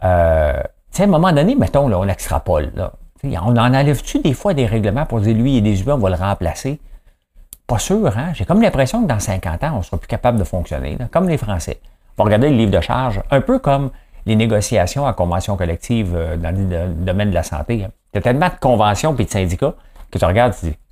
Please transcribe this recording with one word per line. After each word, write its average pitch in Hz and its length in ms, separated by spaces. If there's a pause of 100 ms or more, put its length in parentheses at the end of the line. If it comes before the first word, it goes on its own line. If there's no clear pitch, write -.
Euh, 82 600
tu - 340
sais, 175 60
à - 20
un 208 40
moment 180 220
donné, 160 220
mettons, 143 340
là, 95 120
on 98 80
extrapole, 76 680
là. 92 200 (260)
Tu 139 100
sais, 90 80
on 90 120
en 120 240
enlève-tu 143 460
des 151 140
fois 196 200
des 139 120
règlements 107 400
pour 117 140
dire, 110 160
lui, 123 180
il 131 40
est 110 40
désuet, 104 300
on 151 60
va 98 120
le 90 60
remplacer ? 95 640 (880)
Pas 120 100
sûr, 180 400
hein ? 160 160
J'ai 104 120
comme 196 160
l'impression 175 420
que 208 40
dans 120 120
cinquante 92 460
ans, 156 120
on 98 40
sera - 160
plus - 100
capable 120 320
de 92 60
fonctionner, 76 520
là, 123 140
comme 185 160
les 170 100
Français. - 440 (360)
On 101 60
va 107 40
regarder 107 220
le 143 60
livre 110 160
de 95 80
charge, 120 420 (100)
un 139 100
peu 254 180
comme 139 320 (340)
les 143 100
négociations 110 720
en 123 80
convention 87 440
collective, 90 580
euh, 82 220
dans 82 180
le, 90 320
le 90 60
domaine 92 360
de 98 60
la 82 80
santé, 98 400
hein. 95 80 (240)
T'as 104 60
tellement 139 260
de 175 140
conventions 110 520
puis 113 120
de - 40
syndicats 95 440 (360)
que - 80
tu - 60
regardes, 110 340
tu 85 100
dis, « 78 100 (140)